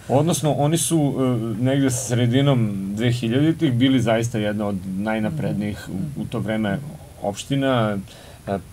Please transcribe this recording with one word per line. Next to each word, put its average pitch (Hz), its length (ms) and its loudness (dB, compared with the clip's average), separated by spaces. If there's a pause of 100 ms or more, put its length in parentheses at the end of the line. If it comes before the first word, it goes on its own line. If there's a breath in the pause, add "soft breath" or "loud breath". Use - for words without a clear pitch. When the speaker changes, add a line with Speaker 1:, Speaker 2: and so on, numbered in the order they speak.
Speaker 1:
Odnosno, 151 440 2
oni 147 240 2
su, 160 360 2 (380)
e, 104 40 -4
negde 131 360 2
sredinom 123 680 2 (280)
dve 107 240 0
hiljaditih 139 600 2
bili 131 280 4
zaista 113 360 0
jedna 104 300 -2
od 101 80 -2 (140)
najnaprednijih 104 880 -2
Speaker 2:
Mhm. - 180 -10 (180)
Speaker 1:
u, - 60 -8
u 107 40 -6
to 123 140 -6
vreme 107 400 -2 (420)
opština, 117 760 0 (480 loud breath)
e, 98 120 -4 (160)